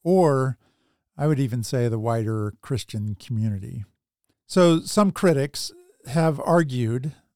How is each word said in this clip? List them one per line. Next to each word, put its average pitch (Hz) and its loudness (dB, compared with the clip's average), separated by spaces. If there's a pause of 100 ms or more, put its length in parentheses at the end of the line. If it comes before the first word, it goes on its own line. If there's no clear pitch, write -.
or 143 2 (600)
I 147 0
would 151 2
even 123 -2
say 120 0
the 113 -2
wider 110 -2
Christian 104 -6
community. 110 -6 (600)
So 170 4
some 208 0
critics 143 -2 (340)
have 160 0
argued 127 0 (220)